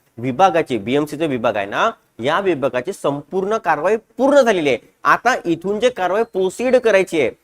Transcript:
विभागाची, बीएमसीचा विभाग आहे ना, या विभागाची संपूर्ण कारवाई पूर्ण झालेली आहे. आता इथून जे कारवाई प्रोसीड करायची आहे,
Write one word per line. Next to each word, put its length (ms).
विभागाची, 600
बीएमसीचा 480
विभाग 300
आहे 100
ना, 240
या 160
विभागाची 540
संपूर्ण 640
कारवाई 380
पूर्ण 460
झालेली 280
आहे. 80
आता 320
इथून 340
जे 100
कारवाई 340
प्रोसीड 520
करायची 460
आहे, 100